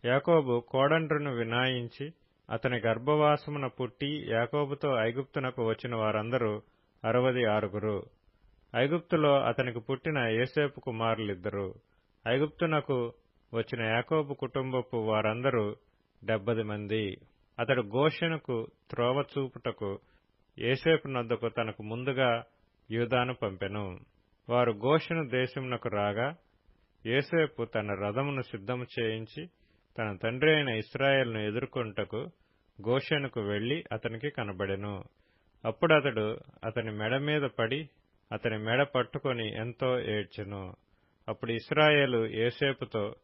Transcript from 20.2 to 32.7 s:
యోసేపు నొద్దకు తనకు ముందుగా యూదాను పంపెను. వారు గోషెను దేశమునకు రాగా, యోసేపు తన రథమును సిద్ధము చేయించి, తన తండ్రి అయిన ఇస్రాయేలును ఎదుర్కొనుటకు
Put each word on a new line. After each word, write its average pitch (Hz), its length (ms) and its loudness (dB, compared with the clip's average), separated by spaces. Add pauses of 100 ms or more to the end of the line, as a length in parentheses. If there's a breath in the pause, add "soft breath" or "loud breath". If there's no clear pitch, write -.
యోసేపు 139 500 2
నొద్దకు 120 400 -2
తనకు 110 340 -4
ముందుగా 120 640 0 (460)
యూదాను 123 440 0
పంపెను. 98 640 -4 (500)
వారు 120 240 4
గోషెను 147 560 0
దేశమునకు 127 600 -2
రాగా, 107 460 0 (720)
యోసేపు 139 580 0
తన 104 280 -2
రథమును 123 500 -2
సిద్ధము 120 440 -6 (140)
చేయించి, 110 460 -4 (520)
తన 107 240 -4
తండ్రి 131 320 4
అయిన 147 140 2
ఇస్రాయేలును 127 680 0
ఎదుర్కొనుటకు 110 880 -4 (640)